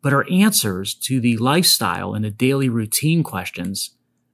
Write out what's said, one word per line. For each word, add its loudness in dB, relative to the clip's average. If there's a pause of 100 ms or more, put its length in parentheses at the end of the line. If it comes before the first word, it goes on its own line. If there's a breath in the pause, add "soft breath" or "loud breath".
But 2
her 2
answers 2
to -2
the 2
lifestyle 0
and -2
the -4
daily 0
routine 0
questions, -8 (360)